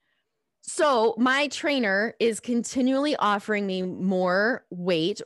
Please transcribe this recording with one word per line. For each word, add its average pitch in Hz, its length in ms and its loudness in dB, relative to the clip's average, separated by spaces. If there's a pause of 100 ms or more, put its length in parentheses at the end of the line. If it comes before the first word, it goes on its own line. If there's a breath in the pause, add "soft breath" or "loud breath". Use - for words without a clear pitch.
(600)
So 254 580 2
my 262 300 2
trainer 233 720 0
is 226 180 0
continually 262 800 0
offering 202 500 0
me 185 160 -2
more 185 880 0
weight 180 560 -2